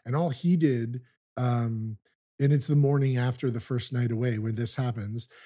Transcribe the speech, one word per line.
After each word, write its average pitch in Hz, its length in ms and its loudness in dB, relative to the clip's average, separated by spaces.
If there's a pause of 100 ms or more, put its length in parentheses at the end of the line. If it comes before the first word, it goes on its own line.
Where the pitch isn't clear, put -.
And 127 120 -4
all 165 140 0
he 170 260 2
did, 127 460 0 (340)
um, 117 600 -2 (420)
and 139 120 4
it's 139 140 2
the 151 80 2
morning 139 420 4
after 123 320 0
the 113 120 -2
first - 320 -4
night 120 180 0
away 117 280 0
when 110 180 -2
this 117 180 -2
happens, 117 540 -4 (180)